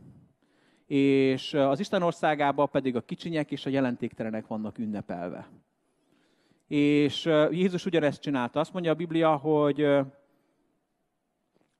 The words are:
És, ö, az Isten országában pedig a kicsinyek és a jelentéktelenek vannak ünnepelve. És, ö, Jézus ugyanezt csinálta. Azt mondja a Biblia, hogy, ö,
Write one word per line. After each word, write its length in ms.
És, 680
ö, 80
az 200
Isten 220
országában 680
pedig 260
a 40
kicsinyek 500
és 160
a 40
jelentéktelenek 760
vannak 320
ünnepelve. 720
És, 600
ö, 240
Jézus 360
ugyanezt 340
csinálta. 400
Azt 120
mondja 180
a 40
Biblia, 420
hogy, 440
ö, 200